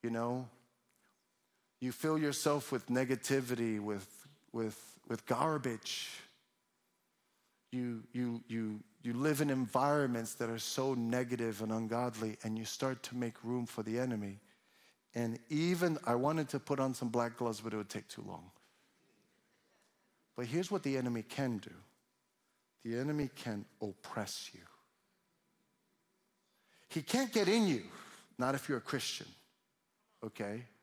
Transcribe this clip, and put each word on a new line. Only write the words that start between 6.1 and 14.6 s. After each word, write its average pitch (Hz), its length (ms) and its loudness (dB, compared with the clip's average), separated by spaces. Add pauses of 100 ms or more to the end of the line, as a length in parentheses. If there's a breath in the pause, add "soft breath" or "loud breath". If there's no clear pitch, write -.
You, 120 300 -2 (100)
you, 120 340 0
you, 110 340 -2 (220)
you 117 120 -2
live 143 260 2
in 151 100 4
environments 131 840 2
that 117 160 -2
are 113 80 -4
so 135 360 0
negative 117 680 0
and 110 100 0
ungodly, 113 720 0
and 110 140 0
you 110 80 -4
start 131 380 -2
to 123 120 -8
make 117 260 -2
room 120 240 0
for - 160 -6
the 110 160 0
enemy. 104 400 -2 (760 soft breath)